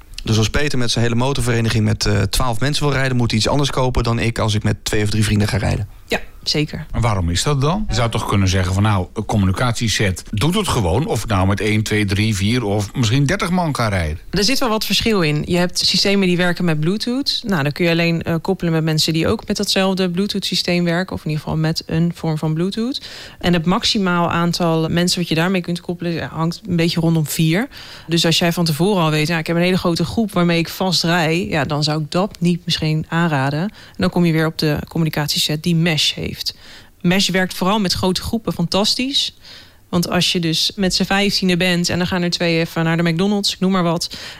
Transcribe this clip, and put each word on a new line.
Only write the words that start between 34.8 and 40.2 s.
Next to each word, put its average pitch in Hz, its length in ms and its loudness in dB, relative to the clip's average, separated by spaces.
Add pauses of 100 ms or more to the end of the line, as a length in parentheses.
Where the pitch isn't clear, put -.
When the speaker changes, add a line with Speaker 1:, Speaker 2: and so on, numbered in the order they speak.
Speaker 2:
communicatieset 156 720 -2
die 175 140 2
matcht. 165 200 2
Mesh - 180 0
heeft. - 400 -8 (460)
Mesh 185 280 2
werkt 185 260 0
vooral 196 260 0
met 185 120 0
grote 185 300 0
groepen 226 300 -4
fantastisch. 214 840 -2 (520)
Want 175 220 0
als 175 220 0